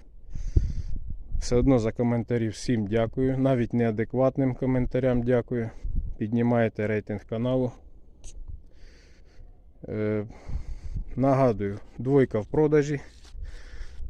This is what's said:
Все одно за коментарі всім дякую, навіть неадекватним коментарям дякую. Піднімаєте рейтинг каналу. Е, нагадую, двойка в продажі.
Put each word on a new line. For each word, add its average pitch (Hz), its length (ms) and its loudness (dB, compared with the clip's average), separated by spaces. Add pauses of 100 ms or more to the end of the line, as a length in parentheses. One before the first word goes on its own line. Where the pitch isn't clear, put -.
(1400)
Все - 140 2
одно 123 240 6
за 110 120 0
коментарі 117 580 0
всім 110 380 -2
дякую, 117 500 0
навіть 131 360 2
неадекватним 120 800 2
коментарям 127 680 0
дякую. 120 460 0 (480)
Піднімаєте 117 680 2
рейтинг 104 380 -2
каналу. 123 460 0 (2250)
Е, 107 360 -2 (920)
нагадую, 123 640 2 (180)
двойка 127 420 4
в 104 60 -6
продажі. 147 560 2 (1080)